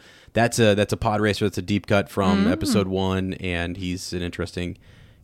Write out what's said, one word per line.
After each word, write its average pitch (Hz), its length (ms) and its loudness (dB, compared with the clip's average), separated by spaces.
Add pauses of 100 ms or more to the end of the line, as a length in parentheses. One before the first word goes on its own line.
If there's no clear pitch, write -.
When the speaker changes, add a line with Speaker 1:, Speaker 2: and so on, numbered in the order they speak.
(340)
Speaker 1:
that's 117 260 2
a, 107 140 6
that's 101 200 0
a 101 40 -2
pod 107 240 0
racer. 107 240 0
That's 98 140 -2
a - 20 -4
deep 95 240 -2
cut 101 240 2
from 98 360 2
Speaker 2:
Mm. - 60 2
Speaker 1:
episode 95 360 0
one, 95 480 0
and 87 420 -4
he's 90 360 -6
an 90 100 -4
interesting 87 560 -6 (440)